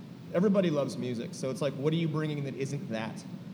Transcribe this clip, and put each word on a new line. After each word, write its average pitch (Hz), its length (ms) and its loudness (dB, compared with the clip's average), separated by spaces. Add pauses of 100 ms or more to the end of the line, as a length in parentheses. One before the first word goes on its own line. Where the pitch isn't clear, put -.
(340)
everybody 190 360 6
loves 135 280 2
music, 123 360 -2
so - 160 -2
it's 123 120 -2
like, 139 120 2
what 139 180 2
are 160 60 2
you 170 100 2
bringing 151 380 0
that 135 100 -4
isn't 135 340 -4
that? 110 320 -4 (320)